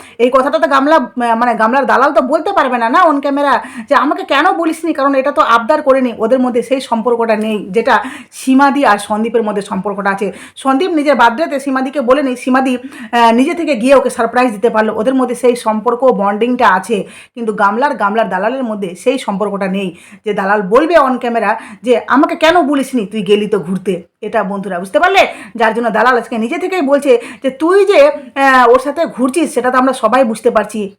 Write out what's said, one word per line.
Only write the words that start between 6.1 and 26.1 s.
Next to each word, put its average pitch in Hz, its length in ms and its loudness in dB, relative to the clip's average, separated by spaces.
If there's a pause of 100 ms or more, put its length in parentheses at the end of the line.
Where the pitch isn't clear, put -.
ওদের 226 220 0
মধ্যে 247 220 0
সেই 269 200 -2
সম্পর্কটা 226 540 -2
নেই 214 340 -4
যেটা 214 340 0 (280)
সীমাদি 277 540 2
আর 208 120 4
সন্দীপের 220 460 -2
মধ্যে 208 180 -4
সম্পর্কটা 196 480 -4
আছে। 196 220 -4 (240)
সন্দীপ 277 360 -2
নিজের 294 240 2
বার্থডেতে 247 440 0
সীমাদিকে 277 420 -4
বলেনি, 254 340 0
সীমাদি, 254 420 0
আহ, 240 540 0
নিজে 269 220 2
থেকে 320 220 -2
গিয়ে 254 200 4
ওকে 254 140 4
সারপ্রাইজ 247 420 0
দিতে 208 180 0
পারলো, 214 260 0
ওদের 220 180 -2
মধ্যে 254 220 0
সেই 240 200 2
সম্পর্ক 233 480 -2
বন্ডিংটা 220 640 2
আছে। 190 360 0 (320)
কিন্তু 220 180 -6
গামলার, 214 420 0
গামলার 208 340 0
দালালের 214 340 -2
মধ্যে 202 320 -6
সেই 262 220 -2
সম্পর্কটা 196 500 -4
নেই 185 300 -4 (280)
যে 214 80 -4
দালাল 208 280 0
বলবে 269 340 2
on 262 240 2
camera 220 360 -2 (280)
যে, 226 240 2
"আমাকে 311 280 2
কেন 339 260 4
বলিসনি, 262 440 -2
তুই 214 160 -6
গেলি 208 260 0
তো 196 120 0
ঘুরতে।" 185 640 -6
এটা 208 220 -4
বন্ধুরা, 190 360 -6
বুঝতে 190 200 -2
পারলে? 359 280 2 (280)
যার 226 180 0
জন্য 233 160 -2
দালাল 240 280 2